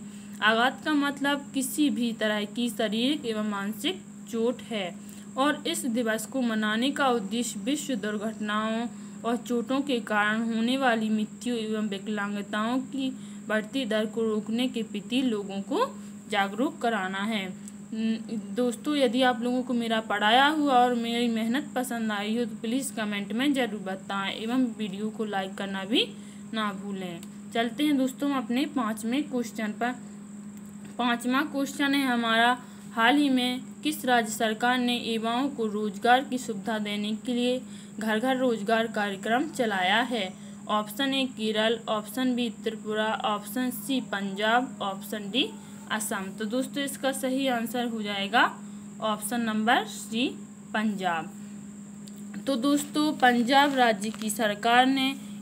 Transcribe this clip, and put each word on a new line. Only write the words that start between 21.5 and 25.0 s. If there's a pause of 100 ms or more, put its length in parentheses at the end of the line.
पसंद
आई
हो
तो
प्लीज
कमेंट
में
ज़रूर
बताएं
एवं (120)
वीडियो